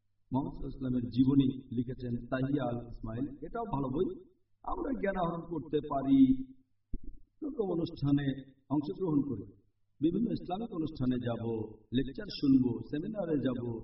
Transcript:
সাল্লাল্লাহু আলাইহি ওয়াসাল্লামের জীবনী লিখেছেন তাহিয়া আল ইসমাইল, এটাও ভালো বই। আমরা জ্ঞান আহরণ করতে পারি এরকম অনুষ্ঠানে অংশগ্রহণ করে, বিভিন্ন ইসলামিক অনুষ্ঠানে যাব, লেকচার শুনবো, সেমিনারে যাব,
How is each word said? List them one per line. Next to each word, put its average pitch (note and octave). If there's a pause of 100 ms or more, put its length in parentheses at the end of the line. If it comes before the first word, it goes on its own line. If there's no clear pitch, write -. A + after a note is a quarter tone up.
(320)
সাল্লাল্লাহু C#3+
আলাইহি -
ওয়াসাল্লামের B2+
জীবনী C3 (100)
লিখেছেন A#2+
তাহিয়া C3
আল A#2
ইসমাইল, A2+ (180)
এটাও A#3
ভালো C3+
বই। F#3+ (380)
আমরা -
জ্ঞান F#3+
আহরণ E3+
করতে D#3 (100)
পারি C3+ (1000)
এরকম A3
অনুষ্ঠানে C#3+ (160)
অংশগ্রহণ D3+
করে, A2 (560)
বিভিন্ন F#3
ইসলামিক F#3
অনুষ্ঠানে C3+
যাব, A2+ (200)
লেকচার C3+ (140)
শুনবো, B2+ (120)
সেমিনারে E3+
যাব, A#2+